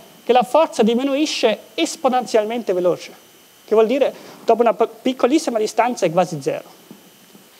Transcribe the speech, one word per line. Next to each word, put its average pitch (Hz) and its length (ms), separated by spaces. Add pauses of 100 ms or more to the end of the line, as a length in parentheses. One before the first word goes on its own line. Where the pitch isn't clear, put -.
(240)
che - 80
la 247 120
forza 311 400
diminuisce 262 760 (160)
esponenzialmente 240 1000
veloce, 180 400 (540)
che 214 100
vuol 220 120
dire 240 260 (320)
dopo 220 160
una 226 120
p-, 226 140 (140)
piccolissima 254 580
distanza 226 460
è 165 60
quasi 165 300
zero. 143 220 (960)